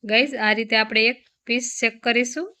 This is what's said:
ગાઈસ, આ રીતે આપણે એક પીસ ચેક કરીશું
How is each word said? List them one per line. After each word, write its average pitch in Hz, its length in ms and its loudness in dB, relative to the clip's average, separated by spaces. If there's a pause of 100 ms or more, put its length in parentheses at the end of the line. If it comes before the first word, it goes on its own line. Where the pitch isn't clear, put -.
ગાઈસ, 233 360 0
આ 214 140 2
રીતે 220 240 -2
આપણે 220 340 2
એક - 120 -10 (220)
પીસ 247 200 -2 (120)
ચેક 226 240 -2
કરીશું 247 580 -2